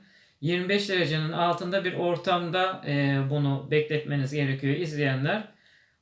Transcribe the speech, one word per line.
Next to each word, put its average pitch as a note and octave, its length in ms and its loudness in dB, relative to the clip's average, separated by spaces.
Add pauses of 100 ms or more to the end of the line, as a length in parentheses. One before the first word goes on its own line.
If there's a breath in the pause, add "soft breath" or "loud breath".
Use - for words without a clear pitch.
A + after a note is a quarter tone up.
(400 soft breath)
yirmi F3+ 280 0
beş G3+ 200 2
derecenin D#3+ 440 0
altında F3 520 0
bir F#3 100 -2
ortamda, F3 920 0
e, C#3 320 2 (120)
bunu C#3 400 0
bekletmeniz D3 640 0
gerekiyor C#3 440 0
izleyenler. D3+ 720 -2 (540 soft breath)